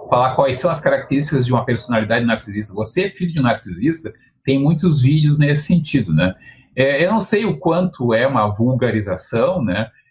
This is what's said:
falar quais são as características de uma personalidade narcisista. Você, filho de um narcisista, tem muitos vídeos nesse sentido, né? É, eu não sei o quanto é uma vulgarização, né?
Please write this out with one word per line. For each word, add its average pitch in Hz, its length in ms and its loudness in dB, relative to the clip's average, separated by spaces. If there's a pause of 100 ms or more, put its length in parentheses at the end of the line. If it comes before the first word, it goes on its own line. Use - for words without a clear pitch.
(100)
falar 127 260 2
quais 135 240 2
são 175 100 2
as 151 120 -2
características 139 640 0
de 123 80 0
uma 120 120 0
personalidade 117 600 0
narcisista. 104 480 -4
Você, 139 360 -2
filho 180 220 -6
de 160 80 -4
um 131 40 2
narcisista, 110 680 -2 (340)
tem 135 100 2
muitos 147 440 2
vídeos 147 360 4
nesse 147 260 2
sentido, 151 500 0
né? 87 200 2 (400)
É, 139 320 2
eu 190 60 0
não 220 80 0
sei 208 240 0
o 165 140 -2
quanto 165 560 -2
é 117 120 2
uma 123 220 0
vulgarização, 113 1120 -2
né? 101 280 -2 (220)